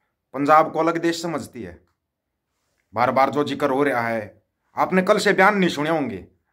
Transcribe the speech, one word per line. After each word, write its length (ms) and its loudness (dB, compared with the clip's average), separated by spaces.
पंजाब 380 4
को 80 -4
अलग 180 0
देश 240 -2
समझती 420 -10
है? 180 -16
बार 180 0
बार 180 2
जो 140 -2
जिक्र 260 -2
हो 140 0
रहा 240 -2
है, 360 -8
आपने 240 0
कल 160 2
से 160 2
बयान 240 4
नहीं 120 2
सुने 200 -4
होंगे, 360 -4